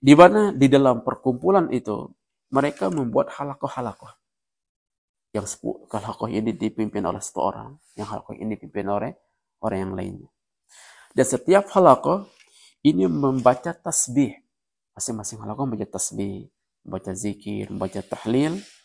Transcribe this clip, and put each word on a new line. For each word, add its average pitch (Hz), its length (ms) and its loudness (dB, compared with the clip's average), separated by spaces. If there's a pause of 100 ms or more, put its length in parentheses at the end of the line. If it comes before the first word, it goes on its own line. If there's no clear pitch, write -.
Di 143 140 10
mana 196 340 8
di 135 140 2
dalam 131 400 4
perkumpulan 151 640 0
itu 110 400 -6 (400)
mereka 147 400 -2
membuat 139 480 -2
halakoh-halakoh. 131 720 -10 (1200)
Yang 101 240 -8
sepu-, - 320 -10
halakoh 110 400 -8
ini 110 240 -4
dipimpin 107 520 -6
oleh 101 120 -4
satu - 240 -12
orang, 107 320 -4 (240)
yang 107 80 -8
halakoh 107 320 -12
ini 107 160 -8
dipimpin 101 320 -10
oleh 101 320 -4 (480)
orang 95 140 -4
yang 95 180 -6
lainnya. 95 320 -12 (800)
Dan - 160 2
setiap 190 480 2
halakoh 175 560 4 (560)
ini 175 240 4
membaca 135 640 2
tasbih. 139 640 -2 (560)
Masing-masing 110 480 -10
halakoh 107 240 -8
membaca 107 320 -6
tasbih, 98 480 -8 (400)
membaca 92 320 -10
zikir, 101 560 -8
membaca 98 320 -6
tahlil. 147 560 -2 (240)